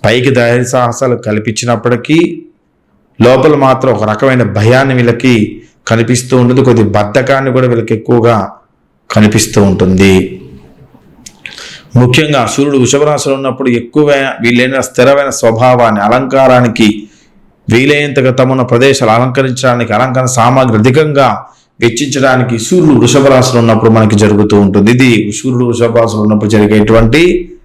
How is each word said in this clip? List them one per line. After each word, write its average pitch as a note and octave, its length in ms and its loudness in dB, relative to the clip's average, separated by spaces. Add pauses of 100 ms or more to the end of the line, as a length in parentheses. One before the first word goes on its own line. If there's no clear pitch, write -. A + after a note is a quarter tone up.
పైకి B2 260 0
ధైర్య A#2+ 340 0
సాహసాలు B2 520 -2
కల్పించినప్పటికీ A#2 1300 -4 (800)
లోపల C3 320 4
మాత్రం C3 380 0
ఒక G#2+ 120 -2
రకమైన B2 380 0
భయాన్ని A2+ 520 0
వీళ్ళకి A#2+ 680 0 (240)
కనిపిస్తూ A#2 500 0
ఉంటుంది. B2 280 2
కొద్ది A2+ 180 2
బద్ధకాన్ని B2+ 720 -2
కూడా B2+ 140 0
వీళ్ళకి A#2 280 -2
ఎక్కువగా A2 580 0 (580)
కనిపిస్తూ G#2+ 520 0
ఉంటుంది. F#2+ 760 0 (1600)
ముఖ్యంగా B2+ 500 0
సూర్యుడు C#3 320 -2
వృషభ C3+ 240 0
రాశిలో D3 320 -2
ఉన్నప్పుడు C3+ 340 -6
ఎక్కువ C3+ 720 -2
వీళ్ళైన B2 400 -2
స్థిరమైన C3+ 500 0
స్వభావాన్ని, A2+ 720 0
అలంకారానికి B2 1080 0 (640)
వీలైనంతగా C3+ 600 0
తమన్న B2+ 320 0
ప్రదేశాలు B2 480 0
అలంకరించడానికి, B2 840 -2
అలంకరణ B2+ 320 -2
సామాగ్రి B2 540 0
అధికంగా C3 680 0 (340)
వెచ్చించడానికి B2+ 800 -2
సూర్యుడు D#3 400 2
వృషభ C3+ 280 2
రాశిలో B2 340 2
ఉన్నప్పుడు A2+ 300 2
మనకి A2 240 2
జరుగుతూ G#2 460 2
ఉంటుంది. G2+ 300 2
ఇది A#2 420 0
సూర్యుడు B2 320 -4
వృషభ A#2 320 0
రాశిలో G#2+ 260 0
ఉన్నప్పుడు G#2+ 280 0
జరిగేటువంటి A2 1000 2 (120)